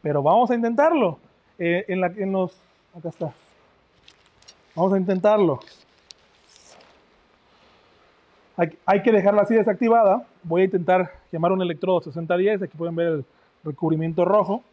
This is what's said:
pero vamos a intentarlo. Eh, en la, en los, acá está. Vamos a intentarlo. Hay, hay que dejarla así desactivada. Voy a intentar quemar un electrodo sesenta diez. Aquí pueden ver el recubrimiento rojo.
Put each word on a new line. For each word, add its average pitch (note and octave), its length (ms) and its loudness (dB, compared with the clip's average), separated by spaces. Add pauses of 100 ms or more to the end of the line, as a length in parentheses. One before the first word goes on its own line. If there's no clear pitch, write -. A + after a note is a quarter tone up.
pero D3 200 -2
vamos G#3 280 2
a B3 40 0
intentarlo. A#3 640 0 (400)
Eh, F3 300 -2
en F#3 120 -4
la, F#3 80 0
en G3 220 -6
los, F#3 260 -4 (400)
acá E3+ 120 -12
está. D#3 240 -10 (1400)
Vamos F#3 160 0
a G3 60 2
intentarlo. F#3 600 0 (3000)
Hay, E3+ 280 -2
hay G3 160 2
que A3+ 100 2
dejarla G3+ 300 4
así G#3+ 120 0
desactivada. A3+ 720 2 (160)
Voy E3+ 200 0
a - 20 4
intentar F3+ 480 0 (180)
quemar E3+ 220 -2
un F#3+ 100 -2
electrodo F3 400 -2
sesenta E3 340 -4
diez. G3 260 0
Aquí E3 140 -12
pueden E3 200 -6
ver E3+ 100 -2
el D#3 180 -4 (400)
recubrimiento D#3+ 600 -2
rojo. G3 360 0 (100)